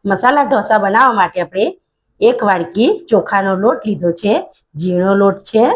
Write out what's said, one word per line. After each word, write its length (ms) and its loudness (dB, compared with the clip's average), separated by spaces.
મસાલા 380 2
ઢોસા 360 0
બનાવવા 360 2
માટે 240 -2
આપણે 220 -2
એક 80 -4
વાડકી 420 0
ચોખાનો 400 0
લોટ 260 -2
લીધો 220 -2
છે, 140 0
ઝીણો 320 0
લોટ 160 0
છે. 140 2